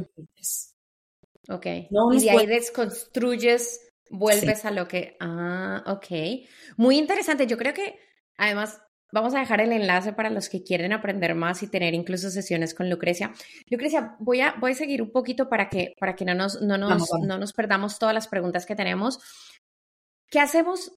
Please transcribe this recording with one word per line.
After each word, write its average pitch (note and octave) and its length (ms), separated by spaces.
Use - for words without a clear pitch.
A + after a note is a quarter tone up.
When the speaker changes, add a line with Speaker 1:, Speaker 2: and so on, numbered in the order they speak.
Speaker 1:
diferentes. - 720
Speaker 2:
Ok. F3+ 180
Speaker 1:
No A3 220
Speaker 2:
Y C4 40
Speaker 1:
nos - 60
Speaker 2:
de A3 80
ahí G3+ 60
Speaker 1:
puede- G#3+ 180
Speaker 2:
desconstruyes, A#3+ 1300
vuelves G#3 500
Speaker 1:
Sí. A3 80
Speaker 2:
a - 20
lo F#3 160
que, F3+ 320
ah, F3 720
ok. G3 180
Muy C4 220
interesante. D#4 500
Yo A3+ 100
creo B3 160
que, - 240
además, G#3 440
vamos A3+ 240
a C#4 40
dejar A3+ 240
el A#3 100
enlace G3 400
para A3 160
los G#3 220
que F3+ 120
quieren F3+ 300
aprender G3 420
más E3+ 280
y G#3 80
tener F3 240
incluso F3+ 340
sesiones F3 460
con F3+ 160
Lucrecia. F3 420
Lucrecia, B3+ 500
voy B3 220
a, D4 180
voy B3+ 120
a - 20
seguir C#4 260
un G#3+ 100
poquito B3+ 380
para G3+ 220
que, F#3 280
para F#3+ 160
que F#3 120
no F3+ 80
nos, G3 260
no G3+ 160
nos, G3+ 140
Speaker 1:
Vamos, F3 200
vamos. E3 160
Speaker 2:
no F#3+ 120
nos G3+ 160
perdamos G3+ 440
todas A3 160
las A3 140
preguntas F3+ 380
que G#3 100
tenemos. G3 420
¿Qué D4 100
hacemos E4 560